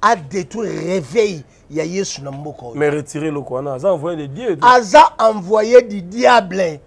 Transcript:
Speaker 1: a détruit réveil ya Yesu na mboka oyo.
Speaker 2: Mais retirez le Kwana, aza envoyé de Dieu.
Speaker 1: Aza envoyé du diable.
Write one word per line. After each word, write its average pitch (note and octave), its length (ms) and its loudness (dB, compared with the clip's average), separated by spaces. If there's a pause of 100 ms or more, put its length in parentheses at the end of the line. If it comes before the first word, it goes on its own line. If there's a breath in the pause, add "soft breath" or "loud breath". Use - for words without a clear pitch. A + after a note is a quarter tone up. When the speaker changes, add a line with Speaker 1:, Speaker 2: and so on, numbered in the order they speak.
Speaker 1:
a A3 140 4
détruit F3+ 540 -8
réveil E3 720 -4 (260 soft breath)
ya D#3 140 -6
Yesu F3 380 -8
na C#3 100 -12
mboka C#3 360 -14
oyo. A#2 80 -14
Speaker 2:
Mais D3 140 0
retirez D3 400 -6
le D3 120 -6
Kwana, C3+ 320 -8
aza D#3 200 0
envoyé E3 220 -4
de D3+ 120 -8
Dieu. F3+ 340 -4
Speaker 1:
Aza B3+ 580 6
envoyé A3 640 4
du G3+ 200 -8
diable. F#3+ 840 0